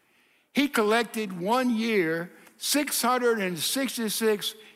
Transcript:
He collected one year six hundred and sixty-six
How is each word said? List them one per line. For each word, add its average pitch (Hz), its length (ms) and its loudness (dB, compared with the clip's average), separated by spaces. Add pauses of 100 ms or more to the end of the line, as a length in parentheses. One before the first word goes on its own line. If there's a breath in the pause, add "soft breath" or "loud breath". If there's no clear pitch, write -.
(560 soft breath)
He 285 120 4
collected 220 720 0
one 247 300 0
year 190 640 0 (260 loud breath)
six - 460 -2
hundred 240 340 2
and 180 220 -2
sixty-six 220 960 -2 (200 loud breath)